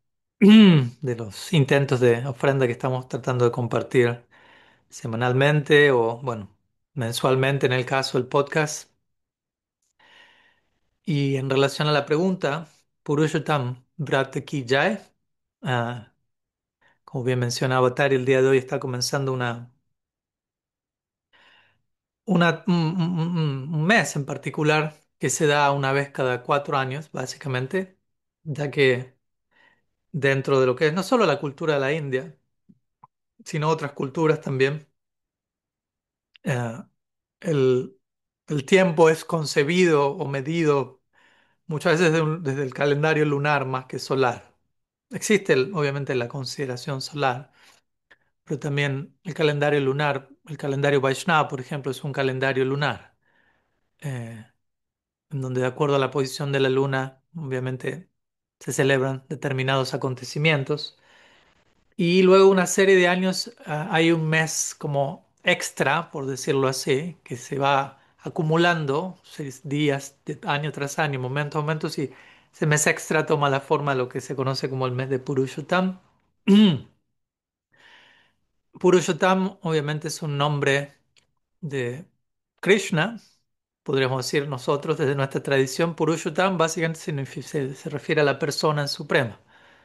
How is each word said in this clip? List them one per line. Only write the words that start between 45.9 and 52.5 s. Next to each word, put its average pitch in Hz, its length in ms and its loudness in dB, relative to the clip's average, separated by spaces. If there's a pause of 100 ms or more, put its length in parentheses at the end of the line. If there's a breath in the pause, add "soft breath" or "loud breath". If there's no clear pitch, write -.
la 120 140 -2
consideración 131 720 -8
solar, 135 500 -4 (920 soft breath)
pero 143 160 -8
también 143 640 -4
el 151 100 -10
calendario 147 460 2
lunar, 139 500 -2 (180)
el 151 100 -12
calendario 139 420 0
Vaishnava, 135 480 2
por 139 120 -8
ejemplo, 135 320 -8
es - 120 -12
un 143 80 -6
calendario 131 520 0